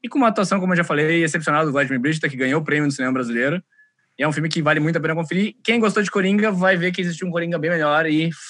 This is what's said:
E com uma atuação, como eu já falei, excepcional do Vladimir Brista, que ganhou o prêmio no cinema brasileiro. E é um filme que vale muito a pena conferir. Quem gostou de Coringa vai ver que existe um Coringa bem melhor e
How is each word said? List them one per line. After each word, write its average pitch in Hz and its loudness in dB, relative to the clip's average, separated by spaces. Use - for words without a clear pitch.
E 240 -6
com - -2
uma 254 4
atuação, 202 2
como 185 0
eu 175 2
já 175 2
falei, 160 2
excepcional 160 0
do 147 -2
Vladimir 135 0
Brista, 156 -2
que 131 -8
ganhou 135 0
o - -8
prêmio 151 0
no 143 0
cinema 131 -2
brasileiro. 127 -2
E 135 -2
é 151 0
um 156 0
filme 151 -2
que 160 -2
vale 151 2
muito 160 2
a 156 -2
pena 160 -2
conferir. 175 -2
Quem 233 2
gostou 214 2
de 180 -4
Coringa 202 2
vai 185 2
ver 175 -2
que 185 -6
existe 175 -4
um 175 -4
Coringa 170 -2
bem 156 -2
melhor 156 2
e 156 2